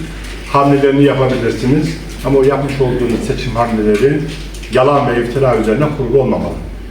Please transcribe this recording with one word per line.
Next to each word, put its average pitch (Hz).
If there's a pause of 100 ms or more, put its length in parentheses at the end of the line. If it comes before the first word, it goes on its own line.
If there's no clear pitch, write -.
(520)
hamlelerini 139
yapabilirsiniz 123 (280)
ama 139
o 131
yapmış 139
olduğunuz 117
seçim 120
hamleleri 113 (520)
yalan 123
ve 120
iftira 127
üzerine 110 (120)
kurulu 131
olmamalı. 87 (360)